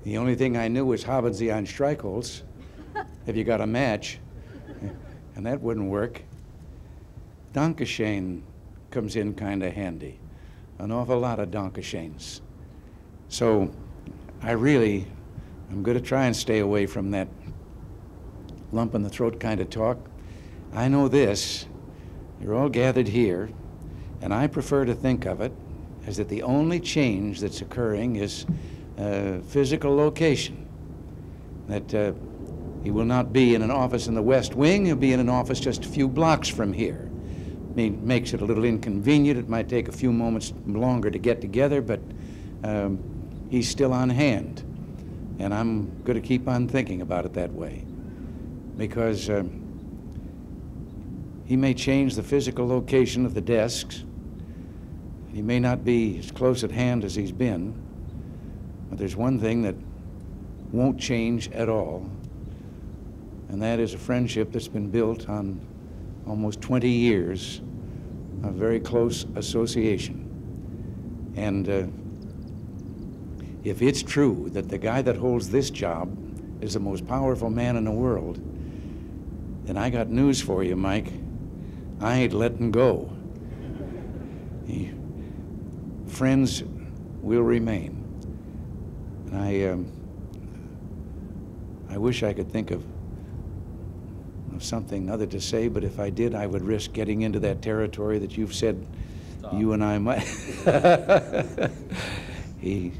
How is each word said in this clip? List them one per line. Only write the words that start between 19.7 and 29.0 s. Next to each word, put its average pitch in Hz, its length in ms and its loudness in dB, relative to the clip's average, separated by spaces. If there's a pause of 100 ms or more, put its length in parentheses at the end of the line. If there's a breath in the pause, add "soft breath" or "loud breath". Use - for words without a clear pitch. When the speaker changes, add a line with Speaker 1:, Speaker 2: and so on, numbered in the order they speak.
Speaker 1:
talk. 117 280 2 (720 loud breath)
I 117 160 2
know 139 200 6
this, 110 580 4 (720 loud breath)
you're 101 140 0
all 139 140 4
gathered 127 400 4
here, 104 420 2 (680 loud breath)
and 95 120 -2
I 127 140 4
prefer 139 380 2
to 120 100 2
think 123 320 2
of 92 140 -2
it 120 120 -2 (540)
as 104 120 -4
that 104 100 0
the 107 140 -2
only 151 360 4
change 104 640 2
that's 98 220 -2
occurring 113 540 0
is, 104 300 -2 (520 loud breath)
uh, 101 400 0 (100)